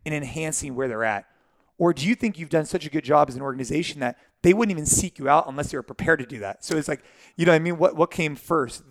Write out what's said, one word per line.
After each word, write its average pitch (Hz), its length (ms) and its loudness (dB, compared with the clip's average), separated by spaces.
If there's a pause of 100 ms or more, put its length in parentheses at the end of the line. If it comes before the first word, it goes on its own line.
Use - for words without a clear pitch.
in 151 80 -6
enhancing 147 640 -6
where 131 140 -2
they're 113 160 -4
at? 104 220 -2 (520)
Or 170 140 4
do 147 160 -4
you 240 60 2
think 220 240 -2
you've 160 100 -14
done 156 160 2
such 160 220 -6
a 151 40 -10
good 151 140 -2
job 147 240 4
as 123 80 -10
an 135 60 -8
organization 139 580 -4
that 123 180 -4 (240)
they 180 100 8
wouldn't 202 240 2
even 151 100 -8
seek - 320 0
you 135 100 -4
out 151 200 4
unless 139 220 -6
they 151 60 -6
were 127 60 -6
prepared - 380 0
to 123 60 -8
do 120 140 -14
that? 98 240 -10
So 165 120 -2
it's 151 120 -2
like, 147 160 -6 (320)
you 165 100 2
know 175 60 8
what 160 40 8
I 156 40 2
mean? 170 180 -4
What, 151 160 4
what 165 160 2
came 151 260 -4
first? 139 540 -2